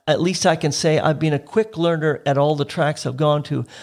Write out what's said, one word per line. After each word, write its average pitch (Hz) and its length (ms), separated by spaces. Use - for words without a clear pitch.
at 151 120
least 185 280
I 165 80
can 156 160
say 156 280
I've 151 200
been 156 120
a 143 80
quick 220 380
learner 160 480
at 139 120
all 151 180
the 143 100
tracks 151 400
I've 127 120
gone 147 260
to. 127 220